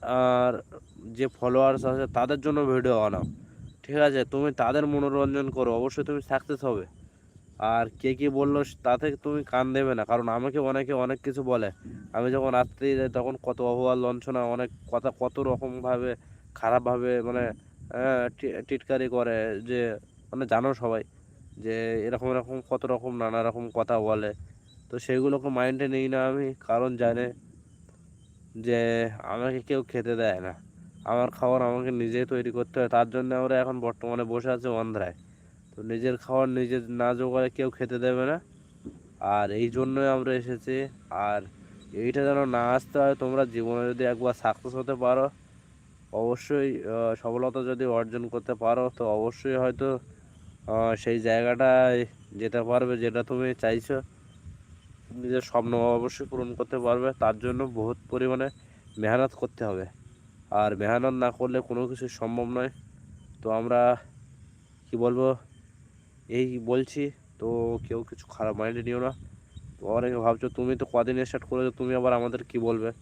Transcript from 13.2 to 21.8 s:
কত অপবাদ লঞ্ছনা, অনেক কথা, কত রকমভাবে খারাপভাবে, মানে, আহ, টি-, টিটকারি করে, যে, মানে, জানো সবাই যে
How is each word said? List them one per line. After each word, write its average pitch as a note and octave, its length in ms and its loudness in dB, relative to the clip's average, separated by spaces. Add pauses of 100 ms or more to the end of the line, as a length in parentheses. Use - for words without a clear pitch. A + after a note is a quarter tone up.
কত B2 120 -2 (140)
অপবাদ B2+ 340 2
লঞ্ছনা, B2 360 -2 (140)
অনেক B2 140 -2 (220)
কথা, C3 180 0 (120)
কত B2 140 -2 (140)
রকমভাবে B2+ 600 -2 (480)
খারাপভাবে, B2 520 0 (160)
মানে, B2 160 -2 (560)
আহ, B2+ 260 0 (120)
টি-, B2+ 180 -6 (120)
টিটকারি C3 480 -2
করে, A#2 220 0 (320)
যে, B2 100 -2 (500)
মানে, C3 140 -6 (100)
জানো B2 160 2 (120)
সবাই A2+ 220 -2 (640)
যে A2+ 100 -2 (320)